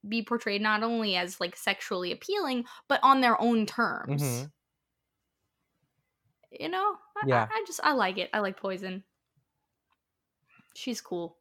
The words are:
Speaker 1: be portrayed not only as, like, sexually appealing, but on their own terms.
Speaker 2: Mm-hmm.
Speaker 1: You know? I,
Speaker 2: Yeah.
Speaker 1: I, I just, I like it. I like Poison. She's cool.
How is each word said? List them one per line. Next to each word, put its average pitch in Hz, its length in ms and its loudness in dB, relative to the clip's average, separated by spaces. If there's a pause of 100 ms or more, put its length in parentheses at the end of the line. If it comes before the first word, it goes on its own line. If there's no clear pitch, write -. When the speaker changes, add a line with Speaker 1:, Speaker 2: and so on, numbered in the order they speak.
Speaker 1:
be 226 160 -2
portrayed 214 380 -2
not 214 200 2
only 226 320 0
as, 180 260 -2
like, 180 140 -4
sexually 185 560 -2
appealing, 277 540 -2 (240)
but 277 160 4
on 269 160 8
their 240 200 6
own 226 260 4
terms. 143 560 -2
Speaker 2:
Mm-hmm. 127 220 0 (2250)
Speaker 1:
You - 100 -6
know? 381 260 0 (200)
I, 415 100 -4
Speaker 2:
Yeah. 120 240 4
Speaker 1:
I, 427 40 -4
I 440 140 -2
just, - 160 -8
I 302 80 4
like 196 260 2
it. 180 140 -4
I 214 80 0
like 196 200 -2
Poison. 190 440 -6 (1700)
She's - 280 -6
cool. 170 380 -6